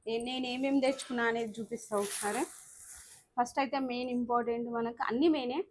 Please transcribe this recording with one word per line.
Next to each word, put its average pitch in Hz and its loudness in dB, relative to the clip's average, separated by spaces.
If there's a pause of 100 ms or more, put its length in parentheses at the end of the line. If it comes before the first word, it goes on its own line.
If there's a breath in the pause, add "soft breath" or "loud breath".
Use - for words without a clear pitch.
ఏ-, 226 0
నేను 254 -2
ఏమేం 269 2
తెచ్చుకున్నా 254 0
అనేది 233 0
చూపిస్తా 226 -6 (100)
ఒకసారి. 208 0 (920 loud breath)
ఫస్ట్ 240 0
అయితే 277 0 (100)
మెయిన్ 247 -2
ఇంపార్టెంట్ 240 0
మనకు 233 -2
అన్నీ 269 4
మెయినే. 254 0 (120)